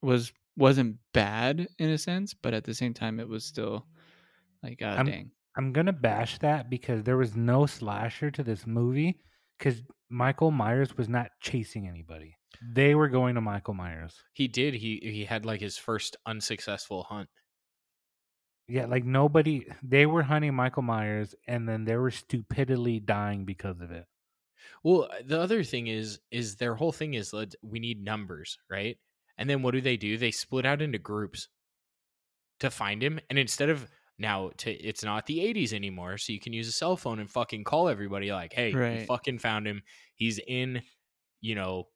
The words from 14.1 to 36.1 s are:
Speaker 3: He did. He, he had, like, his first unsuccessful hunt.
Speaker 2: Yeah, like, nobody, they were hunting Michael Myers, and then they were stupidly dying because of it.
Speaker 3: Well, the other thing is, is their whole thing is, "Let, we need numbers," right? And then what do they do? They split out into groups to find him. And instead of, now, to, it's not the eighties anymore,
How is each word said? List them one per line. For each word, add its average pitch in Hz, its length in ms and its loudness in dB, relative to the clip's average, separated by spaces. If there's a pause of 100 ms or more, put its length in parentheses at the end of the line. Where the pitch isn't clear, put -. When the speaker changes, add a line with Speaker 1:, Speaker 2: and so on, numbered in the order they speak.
Speaker 3:
He 135 160 0
did. 127 260 0
He, 110 280 -4
he 107 220 -6
had, 107 200 -4
like, 110 160 -4
his 101 160 -8
first - 480 -4
unsuccessful 104 800 -6
hunt. 104 240 -12 (1400)
Speaker 2:
Yeah, 123 180 0
like, 123 180 0
nobody, 147 640 4 (160)
they 135 240 6
were 160 160 4
hunting 147 320 2
Michael 127 280 0
Myers, 107 520 0 (120)
and 117 220 -2
then 110 160 -2
they 113 120 2
were 127 140 4
stupidly 120 880 0
dying 101 460 0
because 92 360 -8
of 85 100 -12
it. 85 160 -12 (760)
Speaker 3:
Well, 170 280 6 (140)
the 151 160 0
other 190 240 2
thing 120 240 -2
is, 110 320 -4 (100)
is 113 260 -4
their 120 200 -2
whole 156 160 0
thing 151 220 -6
is, 107 200 -4
"Let, 107 280 -6
we 110 160 -10
need 113 240 -6
numbers," 98 560 -6 (120)
right? 101 280 -4 (380)
And 131 140 -2
then 139 120 2
what 123 100 2
do 131 100 2
they 127 160 2
do? 104 180 -2
They 117 140 0
split 131 340 -2
out 143 160 2
into 143 180 -2
groups 104 500 -6 (1120)
to 131 100 0
find 104 320 -2
him. 156 260 0
And 135 100 2
instead 139 300 0
of, 139 220 -2 (280)
now, 98 400 -2
to, - 120 -6
it's 104 340 -8
not 107 220 -4
the 160 160 -2
eighties 196 320 0
anymore, 95 440 -8